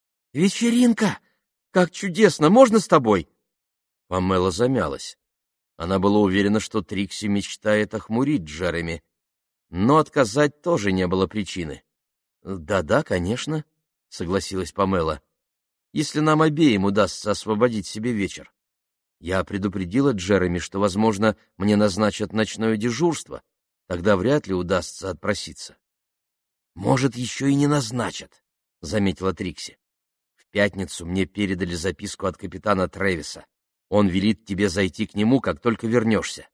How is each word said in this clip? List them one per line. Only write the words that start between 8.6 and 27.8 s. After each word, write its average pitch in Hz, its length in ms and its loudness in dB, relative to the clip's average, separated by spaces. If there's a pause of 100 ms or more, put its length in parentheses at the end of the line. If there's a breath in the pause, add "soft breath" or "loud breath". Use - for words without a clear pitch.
Но 110 280 2
отказать 143 640 0
тоже 110 300 0
не 92 160 2
было 92 220 0
причины. 87 560 -8 (640)
«Да-да, 95 560 -2
конечно», 117 600 -4 (440)
согласилась 92 600 -4
Памела, 87 500 -2 (720)
«если 151 280 -4
нам 156 220 4
обеим 147 420 4
удастся 101 480 0
освободить 107 560 -2
себе 117 240 -6
вечер. 95 400 -6 (640)
Я 90 240 -2
предупредила 98 720 -2
Джереми, 90 460 0
что, 90 200 -8
возможно, 104 580 0 (200 soft breath)
мне 104 180 2
назначат 104 580 0
ночное 110 440 -2
дежурство. 123 640 -4 (460)
Тогда 92 280 2
вряд 98 300 0
ли 95 80 -4
удастся 90 560 -4
отпроситься». 90 640 -8 (1000)
«Может, 123 400 0
еще 127 320 -4
и 139 80 4
не 143 100 4
назначат», 123 800 -4 (360)